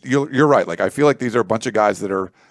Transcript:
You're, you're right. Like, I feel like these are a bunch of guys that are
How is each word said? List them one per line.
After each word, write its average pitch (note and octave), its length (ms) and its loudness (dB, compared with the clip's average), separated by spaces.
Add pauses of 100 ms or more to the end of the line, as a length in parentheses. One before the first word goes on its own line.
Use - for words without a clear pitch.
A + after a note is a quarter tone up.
You're, C#3 320 -2
you're C#3+ 140 4
right. B2 200 4
Like, E2+ 140 -6
I F#2+ 80 0
feel C#3+ 160 -2
like C#3+ 140 2
these A#2 160 -4
are A#2+ 60 2
a G2+ 40 0
bunch A2 220 -4
of A2 60 -6
guys G#2 260 0
that G2+ 120 -6
are F#2+ 200 -4 (200)